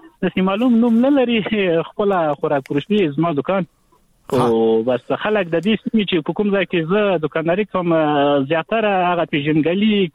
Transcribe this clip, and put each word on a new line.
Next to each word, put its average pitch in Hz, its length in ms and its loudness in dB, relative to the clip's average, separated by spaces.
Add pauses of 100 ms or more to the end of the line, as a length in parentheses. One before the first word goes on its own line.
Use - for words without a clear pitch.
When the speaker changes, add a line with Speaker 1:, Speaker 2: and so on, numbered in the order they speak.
(240)
Speaker 1:
داسې 185 140 -4
معلوم 208 400 2
نوم 233 160 4 (120)
نه - 20 4
لري، 240 340 2 (460)
خپله 180 460 0
خوراک 147 340 -2
فروشي 165 400 0
زما 160 240 -2
دوکان. 175 340 -2 (640)
Speaker 2:
ها. 123 140 2
Speaker 1:
او 113 360 2
بس 123 300 -4
خلک 202 380 -2
د 165 100 0
دې 208 220 0
سیمې 220 280 0
چې 170 160 0
په 170 60 -4
کوم 208 180 -2
ځای 196 200 0
کې 165 200 -2
زه 202 280 0
دوکانداري 160 460 -2
کوم، 175 300 -2 (540)
زیاتره 202 460 -2 (160)
هغه 170 140 -2
پیژنګلي، 165 920 0